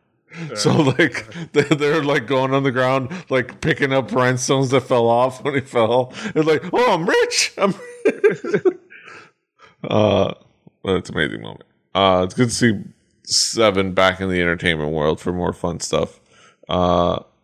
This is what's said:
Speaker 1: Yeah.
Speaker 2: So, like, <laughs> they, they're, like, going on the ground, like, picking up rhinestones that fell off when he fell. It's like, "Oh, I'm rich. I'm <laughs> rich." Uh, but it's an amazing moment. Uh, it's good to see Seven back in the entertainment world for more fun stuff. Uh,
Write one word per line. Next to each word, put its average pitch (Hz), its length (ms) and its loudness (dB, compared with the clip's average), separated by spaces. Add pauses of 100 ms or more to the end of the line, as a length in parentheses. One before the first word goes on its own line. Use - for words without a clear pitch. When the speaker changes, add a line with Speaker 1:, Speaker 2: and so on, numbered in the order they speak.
(480)
Speaker 1:
Yeah. 127 60 -12
Speaker 2:
So, 123 200 0
like, 147 600 0
<laughs> 165 180 -14
they, 147 120 2
they're, 147 380 0
like, 139 240 -2
going 131 280 0
on 139 80 2
the 139 100 0
ground, 127 380 0 (180)
like, 131 320 -4
picking 147 320 -2
up 135 200 -2
rhinestones 127 580 0
that 135 140 4
fell 120 240 2
off 123 360 2
when 147 80 -4
he 135 80 -2
fell. 123 540 0 (200)
It's 156 140 0
like, 156 240 0
"Oh, 240 220 2
I'm 170 120 -2
rich. 480 520 0
I'm 190 160 0 (160)
<laughs> 480 160 -10
rich." - 560 -2 (1200)
Uh, 104 480 2 (500)
but 95 140 -2
it's 90 140 -6
an - 60 -10
amazing 55 260 -2
moment. 53 220 -16 (300)
Uh, 92 300 4
it's 95 100 -6
good 123 140 2
to 107 60 -6
see 113 260 2 (440)
Seven 98 680 0
back 92 280 2
in 95 100 -4
the 90 100 0
entertainment 85 520 -2
world 78 280 0
for 90 120 -6
more 87 200 -4
fun 85 280 -6
stuff. - 380 -4 (500)
Uh, 87 520 0 (240)